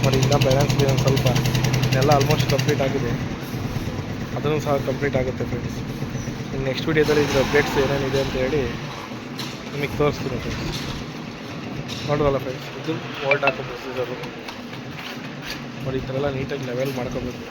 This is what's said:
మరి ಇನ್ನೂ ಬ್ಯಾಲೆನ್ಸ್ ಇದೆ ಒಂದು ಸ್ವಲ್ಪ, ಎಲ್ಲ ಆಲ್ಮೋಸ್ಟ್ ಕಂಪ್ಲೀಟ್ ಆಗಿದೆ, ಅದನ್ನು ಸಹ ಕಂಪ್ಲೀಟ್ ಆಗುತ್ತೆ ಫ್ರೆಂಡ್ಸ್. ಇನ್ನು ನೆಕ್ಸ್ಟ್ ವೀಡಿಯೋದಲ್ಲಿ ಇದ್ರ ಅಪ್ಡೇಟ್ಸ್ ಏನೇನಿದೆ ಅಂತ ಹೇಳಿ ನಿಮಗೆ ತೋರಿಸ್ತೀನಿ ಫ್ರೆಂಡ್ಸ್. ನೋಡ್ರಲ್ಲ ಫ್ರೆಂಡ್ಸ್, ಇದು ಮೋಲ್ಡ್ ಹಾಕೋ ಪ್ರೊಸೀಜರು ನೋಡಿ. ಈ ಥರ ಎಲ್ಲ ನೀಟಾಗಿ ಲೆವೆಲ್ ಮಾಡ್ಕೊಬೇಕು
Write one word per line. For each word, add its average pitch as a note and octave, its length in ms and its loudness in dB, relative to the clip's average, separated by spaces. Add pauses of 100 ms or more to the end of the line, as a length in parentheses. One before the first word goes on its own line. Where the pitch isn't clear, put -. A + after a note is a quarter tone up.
మరి C3 160 4
ಇನ್ನೂ C3 240 6
ಬ್ಯಾಲೆನ್ಸ್ C#3 320 6
ಇದೆ C#3 160 6
ಒಂದು B2+ 120 4
ಸ್ವಲ್ಪ, C3 220 6 (720)
ಎಲ್ಲ C#3 80 6 (100)
ಆಲ್ಮೋಸ್ಟ್ C#3+ 340 4
ಕಂಪ್ಲೀಟ್ C3+ 340 2
ಆಗಿದೆ, C3 240 0 (1300)
ಅದನ್ನು D3 300 0
ಸಹ C#3+ 80 4 (140)
ಕಂಪ್ಲೀಟ್ C3+ 320 0
ಆಗುತ್ತೆ B2+ 300 -2
ಫ್ರೆಂಡ್ಸ್. B2 260 -4 (760)
ಇನ್ನು C3+ 160 -2
ನೆಕ್ಸ್ಟ್ C3 200 -2
ವೀಡಿಯೋದಲ್ಲಿ D3+ 380 6
ಇದ್ರ C#3 180 4
ಅಪ್ಡೇಟ್ಸ್ C#3 380 2
ಏನೇನಿದೆ C3+ 420 2
ಅಂತ C3+ 180 -4
ಹೇಳಿ C#3 180 2 (1120)
ನಿಮಗೆ C#3+ 280 -4
ತೋರಿಸ್ತೀನಿ C3+ 440 0
ಫ್ರೆಂಡ್ಸ್. A#2+ 340 -4 (1300)
ನೋಡ್ರಲ್ಲ D3 380 2
ಫ್ರೆಂಡ್ಸ್, B2+ 200 -8 (140)
ಇದು D#3+ 140 -4 (300)
ಮೋಲ್ಡ್ C#3 240 0
ಹಾಕೋ C3+ 200 -2
ಪ್ರೊಸೀಜರು B2+ 480 -8 (1700)
ನೋಡಿ. C3 180 -4
ಈ B2 60 -6
ಥರ C3 140 -4
ಎಲ್ಲ C#3+ 160 0
ನೀಟಾಗಿ C3+ 340 -4
ಲೆವೆಲ್ C3 260 -2
ಮಾಡ್ಕೊಬೇಕು B2 540 -6